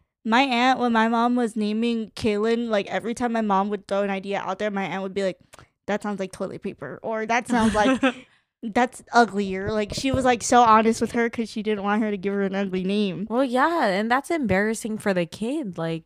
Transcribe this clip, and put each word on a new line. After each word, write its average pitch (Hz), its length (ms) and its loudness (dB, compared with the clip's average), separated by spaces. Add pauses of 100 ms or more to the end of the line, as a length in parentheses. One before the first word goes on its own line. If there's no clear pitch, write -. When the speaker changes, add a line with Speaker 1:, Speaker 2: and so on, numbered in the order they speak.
(260)
Speaker 1:
my 233 160 4
aunt, 254 380 2
when 240 120 2
my 226 160 4
mom 240 280 2
was 240 200 -2
naming 220 600 -2
Kaylin, 226 540 0
like, 202 180 0
every 196 260 -4
time 240 180 -2
my 226 100 0
mom 202 280 2
would 202 180 -6
throw 196 160 0
an 202 60 -2
idea 196 300 -4
out 190 200 -6
there, 208 120 -2
my 196 120 -4
aunt 185 200 -6
would 196 100 -8
be 196 100 -2
like, 185 140 -2 (500)
"That 208 160 -4
sounds 208 160 -6
like 190 120 -6
toilet - 300 -8
paper," 170 420 -10
or, 220 220 -4
"That 233 220 -2
sounds 226 280 2
like 226 260 4
Speaker 2:
<laughs> - 600 -6
Speaker 1:
that's 240 400 -2 (100)
uglier." 196 580 2
Like, 214 220 -2
she 269 180 -2
was, 262 140 0
like, 247 180 4
so 247 180 6
honest 226 380 6
with 233 120 -2
her 233 180 0
'cause 226 200 -4
she 220 140 -8
didn't 214 200 -2
want 208 180 0
her 214 100 -2
to 208 60 -4
give 196 160 -4
her 202 100 0
an 190 120 -2
ugly 185 280 -2
name. 196 460 -2
Speaker 2:
Well, 240 160 2
yeah, 269 400 2
and 208 260 0
that's 277 200 0
embarrassing 214 680 0
for 196 160 -2
the 175 140 0
kid, 233 500 -6
like, 165 280 -4